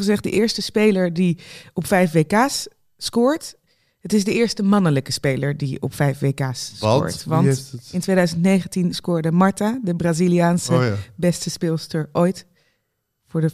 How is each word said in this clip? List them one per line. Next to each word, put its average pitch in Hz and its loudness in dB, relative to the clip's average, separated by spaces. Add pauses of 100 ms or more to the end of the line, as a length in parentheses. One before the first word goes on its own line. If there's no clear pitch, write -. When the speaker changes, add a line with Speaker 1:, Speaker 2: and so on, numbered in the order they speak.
Speaker 1:
gezegd, 208 0
de - -6
eerste 214 0
speler 190 2
die 175 0 (360)
op - -6
vijf 185 2
W 160 0 (100)
K's 233 0 (300)
scoort. 262 -2 (440)
Het 185 -4
is 208 4
de 220 0
eerste 226 0
mannelijke 185 2
speler 139 -2
die 139 -6
op 131 -6
vijf 139 0
W 139 -2
K's - -6 (380)
Speaker 2:
Want? 110 2
Speaker 1:
scoort. - -12
Speaker 2:
Wie 160 -4
Speaker 1:
Want 139 4
Speaker 2:
heeft 135 0
het? - -16
Speaker 1:
in 180 -4
tweeduizend 175 0
negentien 180 0
scoorde 160 -2
Marta, 196 2
de 175 -2
Braziliaanse 170 2
Speaker 3:
Oh 127 4
ja. 107 0 (200)
Speaker 1:
beste 175 -2
speelster 160 -6
ooit, 175 0 (840)
voor 165 -4
de, 156 0